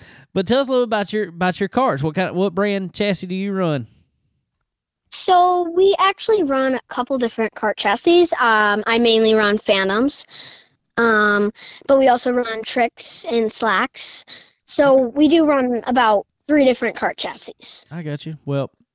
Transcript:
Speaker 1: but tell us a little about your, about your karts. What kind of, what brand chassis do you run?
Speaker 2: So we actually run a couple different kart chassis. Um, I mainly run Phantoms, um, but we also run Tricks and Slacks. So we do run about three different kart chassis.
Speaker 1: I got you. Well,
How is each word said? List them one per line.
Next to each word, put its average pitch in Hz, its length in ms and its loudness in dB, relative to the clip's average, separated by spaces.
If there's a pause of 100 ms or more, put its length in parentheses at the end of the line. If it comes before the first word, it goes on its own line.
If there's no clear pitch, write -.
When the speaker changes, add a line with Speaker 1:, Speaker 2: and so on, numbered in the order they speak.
(320)
Speaker 1:
but 185 140 -2
tell 240 140 2
us 262 80 -2
a - 20 -6
little 247 140 2
about 214 280 -2
your, 214 160 -4
about 175 320 -4
your 196 80 -2
karts. 156 340 0
What 156 120 -4
kind 180 160 -2
of, - 40 -8
what 180 200 -2
brand 196 400 -2
chassis 202 320 -4
do 180 80 -8
you 196 180 -4
run? 160 340 -2 (1200)
Speaker 2:
So 359 600 2
we 381 280 2
actually 403 440 0
run 269 320 0
a 240 140 -4
couple 262 300 -4
different 226 360 -4
kart 214 220 -2
chassis. 339 460 2 (180)
Um, 214 460 2
I 226 120 2
mainly 220 360 4
run 214 240 2
Phantoms, 202 1080 -2 (300)
um, 208 560 2 (340)
but 277 120 4
we 269 100 6
also 247 240 2
run 226 300 -4
Tricks - 640 -4
and 226 260 -2
Slacks. - 720 -4 (400)
So 277 300 2
we 269 340 2
do 320 180 4
run 254 400 0
about 226 400 2 (220)
three 294 160 4
different 240 320 0
kart 185 220 -4
chassis. - 720 -10
Speaker 1:
I 170 120 -10
got 147 220 -8
you. 160 220 -12
Well, 139 240 -4 (240)